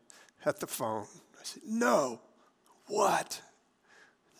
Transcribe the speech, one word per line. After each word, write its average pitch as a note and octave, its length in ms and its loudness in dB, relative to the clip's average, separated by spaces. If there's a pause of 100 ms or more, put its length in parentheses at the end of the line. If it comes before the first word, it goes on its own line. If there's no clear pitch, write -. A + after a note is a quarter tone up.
(460)
at D3+ 140 0
the D#3 80 -4
phone. A2 380 -4 (340)
I - 40 -20
said, - 220 -14
"No, A3 540 2 (680)
what? - 540 2 (960)